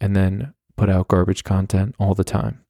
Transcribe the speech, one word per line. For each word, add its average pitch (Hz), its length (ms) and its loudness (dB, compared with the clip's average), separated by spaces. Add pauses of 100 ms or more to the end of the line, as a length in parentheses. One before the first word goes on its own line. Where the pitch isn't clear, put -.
and 101 160 0
then 98 360 0 (220)
put 101 160 2
out 92 160 2
garbage 92 380 0
content 95 520 0
all 98 160 0
the 92 120 0
time. - 460 -4